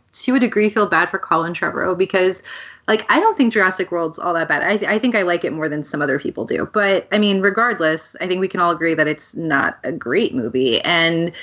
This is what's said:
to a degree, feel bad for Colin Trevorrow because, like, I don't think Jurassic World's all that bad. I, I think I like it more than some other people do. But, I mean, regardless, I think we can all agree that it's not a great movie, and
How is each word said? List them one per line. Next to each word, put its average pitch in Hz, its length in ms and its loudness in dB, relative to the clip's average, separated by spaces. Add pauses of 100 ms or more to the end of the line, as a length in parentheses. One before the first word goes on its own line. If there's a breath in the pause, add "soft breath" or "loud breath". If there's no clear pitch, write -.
(140)
to - 220 -2
a 269 40 4
degree, 214 300 2
feel 208 180 2
bad 170 220 2
for 190 100 -6
Colin 165 340 0
Trevorrow 180 440 -2
because, 185 460 2 (440 loud breath)
like, 214 220 0
I 285 100 4
don't 415 180 2
think 233 160 4
Jurassic 190 380 0
World's 165 280 -4
all 175 140 -2
that 165 140 -2
bad. 190 360 0
I, 185 120 0
I 214 40 0
think 233 160 0
I 208 60 2
like 175 240 0
it 147 80 -2
more 156 160 -4
than 147 140 -4
some 147 180 -6
other 143 180 0
people - 260 -6
do. - 280 -4
But, 196 380 2
I 202 80 2
mean, 202 220 2
regardless, 190 800 0
I 180 80 -6
think 185 140 0
we 190 80 -2
can 185 100 -4
all 175 120 4
agree 165 240 0
that 151 120 2
it's - 280 -6
not 156 480 -2
a 127 80 -4
great 135 440 -2
movie, 120 460 0
and 165 500 2 (120)